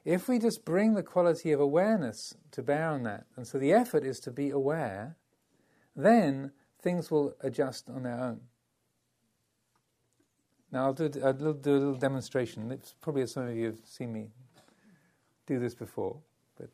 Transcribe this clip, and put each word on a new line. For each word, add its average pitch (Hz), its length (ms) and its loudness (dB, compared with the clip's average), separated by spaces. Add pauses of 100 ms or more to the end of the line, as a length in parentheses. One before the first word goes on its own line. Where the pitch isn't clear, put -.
if 175 240 0
we 254 100 4
just 226 260 0
bring 202 300 4
the 196 100 0
quality 170 480 2
of 139 80 4
awareness 156 760 2 (160)
to 135 100 -8
bear 147 280 0
on 139 140 -2
that, 104 220 -6 (100)
and 120 120 -12
so - 100 -4
the 139 160 4
effort 233 300 4
is 131 160 -6
to 127 120 -12
be 139 200 -4
aware, 135 640 -4 (800)
then 139 560 4 (340)
things 175 240 -2
will 147 320 2
adjust 131 480 -2
on 127 140 -8
their 120 240 -4
own. 113 120 -6 (2250)
Now, 131 140 -2
I'll 135 80 0
do 160 120 -2
a 135 280 0
little, 147 200 -2
do 143 180 -2
a 139 140 6
little 139 100 0
demonstration. 127 760 -4
It's - 300 -14
probably 139 240 -2
some 123 220 -6
of 117 100 -6
you 113 80 -2
have 110 200 -6
seen 120 280 -10
me 110 140 -10 (1200)
do 135 120 0
this 117 140 -4
before. 101 420 -8 (440)
But, - 140 -16